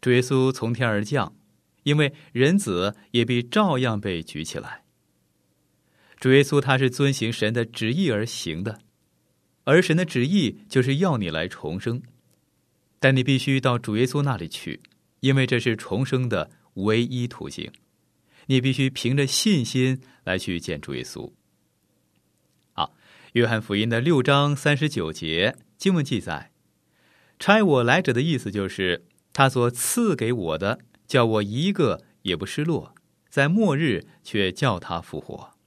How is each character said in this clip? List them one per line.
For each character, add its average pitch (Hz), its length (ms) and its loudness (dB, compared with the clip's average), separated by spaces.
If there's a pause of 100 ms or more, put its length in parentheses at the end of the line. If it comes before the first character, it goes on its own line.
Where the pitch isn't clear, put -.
主 127 100 0
耶 123 100 6
稣 131 300 2
从 120 240 -4
天 120 140 0
而 104 160 0
降， 107 320 -4 (480)
因 147 120 2
为 147 160 2 (200)
人 147 260 4
子 98 380 0 (160)
也 117 120 4
必 120 160 0
照 151 380 0
样 117 220 -2
被 92 200 -4
举 78 220 -10
起 - 160 -10
来。 - 240 -14 (1400)
主 131 140 4
耶 139 100 8
稣 143 180 2
他 135 160 2
是 131 140 2
遵 139 220 0
行 117 200 -2
神 110 220 -2
的 120 100 0
旨 117 280 -4
意 170 180 0
而 107 160 0
行 85 380 -8
的， 110 160 -8 (840)
而 151 180 6
神 170 160 2
的 180 80 0
旨 127 220 0
意 165 320 0 (100)
就 131 140 2
是 135 140 0
要 160 220 0
你 92 120 -4
来 80 160 -4
重 82 320 -8
生。 117 240 -6 (1000)
但 135 120 6
你 127 80 2
必 135 120 2
须 135 240 0
到 123 160 0
主 110 200 -4
耶 123 100 2
稣 143 160 -2
那 135 140 -2
里 85 100 -8
去， - 340 -12 (380)
因 135 160 2
为 135 100 2
这 123 140 0
是 113 160 0
重 113 320 -4
生 127 220 -2
的 92 240 -4 (220)
唯 107 280 2
一 120 240 -4
途 - 240 -12
径。 - 220 -12 (720)
你 131 140 4
必 131 120 0
须 131 160 0
凭 131 280 -2
着 143 100 0
信 156 380 0
心 131 360 0 (220)
来 92 160 -2
去 87 220 -6
见 78 200 -8
主 69 140 -10
耶 62 80 -8
稣。 - 300 -14 (1400)
好， - 200 -6 (380)
约 117 120 4
翰 113 160 0
福 104 140 -4
音 110 140 2
的 117 120 0
六 143 220 2
章 143 320 4
三 147 220 0
十 151 120 -2
九 82 240 -4
节 82 440 -2 (200)
经 190 160 0
文 165 120 2
记 113 160 -4
载 80 320 -10 (880)
，“差 214 240 6
我 139 180 4
来 131 180 4
者 143 120 0
的 120 100 2
意 156 160 0
思 104 140 -6
就 98 160 -2
是， 92 360 -2 (280)
他 135 160 4
所 120 240 2
赐 214 420 0
给 120 180 -2
我 85 240 -2
的， 98 220 -2 (300)
叫 123 160 4
我 110 180 2
一 127 300 -2
个 139 320 -2 (180)
也 87 140 -2
不 95 100 -6
失 - 160 -6
落， 151 320 -4 (340)
在 143 200 2
末 185 280 2
日 127 300 -2 (160)
却 98 300 -2
叫 113 260 0
他 85 220 -6
复 - 200 -12
活。” - 340 -16 (120)